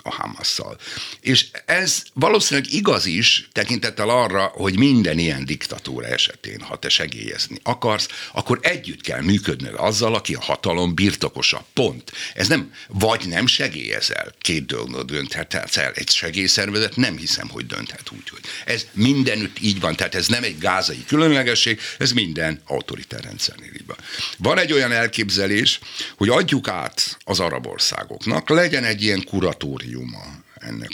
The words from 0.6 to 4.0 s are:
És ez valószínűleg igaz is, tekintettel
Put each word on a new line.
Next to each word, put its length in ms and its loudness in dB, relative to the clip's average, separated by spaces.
És 260 4
ez 380 2
valószínűleg 600 2
igaz 340 2
is, 460 4
tekintettel 560 0